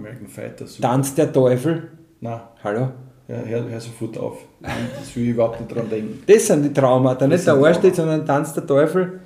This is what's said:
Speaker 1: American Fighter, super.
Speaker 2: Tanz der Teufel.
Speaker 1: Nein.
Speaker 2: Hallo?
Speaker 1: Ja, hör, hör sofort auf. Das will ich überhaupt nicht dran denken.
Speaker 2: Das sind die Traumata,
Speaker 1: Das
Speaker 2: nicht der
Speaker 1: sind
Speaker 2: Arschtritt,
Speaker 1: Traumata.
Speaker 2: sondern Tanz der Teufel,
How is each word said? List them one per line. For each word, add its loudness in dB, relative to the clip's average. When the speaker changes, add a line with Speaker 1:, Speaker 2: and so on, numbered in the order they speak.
Speaker 1:
American -16
Fighter, -14
super. -4
Speaker 2:
Tanz 0
der 2
Teufel. 2
Speaker 1:
Nein. -10
Speaker 2:
Hallo? -2
Speaker 1:
Ja, -10
hör, -6
hör -10
sofort -10
auf. -8
Das -10
will -2
ich 0
überhaupt 0
nicht -12
dran -4
denken. -8
Speaker 2:
Das 6
sind 4
die -2
Traumata, 2
Speaker 1:
Das 4
Speaker 2:
nicht 2
der 6
Speaker 1:
sind 6
Speaker 2:
Arschtritt, 4
Speaker 1:
Traumata. 0
Speaker 2:
sondern -4
Tanz -2
der -8
Teufel, 0